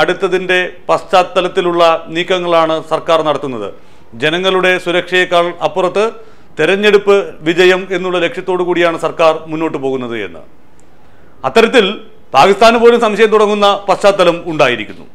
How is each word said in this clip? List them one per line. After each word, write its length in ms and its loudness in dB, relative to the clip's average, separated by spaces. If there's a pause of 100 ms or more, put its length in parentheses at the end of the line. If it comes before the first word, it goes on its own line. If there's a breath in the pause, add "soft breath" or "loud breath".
അടുത്തതിൻ്റെ 580 -2 (300)
പശ്ചാത്തലത്തിലുള്ള 920 0 (320)
നീക്കങ്ങളാണ് 600 0 (180)
സർക്കാർ 260 0 (100)
നടത്തുന്നത്. 400 -4 (540 soft breath)
ജനങ്ങളുടെ 500 0 (120)
സുരക്ഷയേക്കാൾ 600 0 (220)
അപ്പുറത്ത് 380 -2 (540 soft breath)
തെരഞ്ഞെടുപ്പ് 580 2 (320)
വിജയം 320 4 (160)
എന്നുള്ള 280 -4
ലക്ഷ്യത്തോടു 440 -4
കൂടിയാണ് 360 0
സർക്കാർ 280 2 (180)
മുന്നോട്ട് 340 -4
പോകുന്നത് 320 -6 (100)
എന്ന്. 160 -16 (1080 soft breath)
അത്തരത്തിൽ 380 2 (480)
പാകിസ്ഥാന് 480 4
പോലും 220 6
സംശയം 300 2
തുടങ്ങുന്ന 340 2 (200)
പശ്ചാത്തലം 480 2 (140)
ഉണ്ടായിരിക്കുന്നു. 640 -2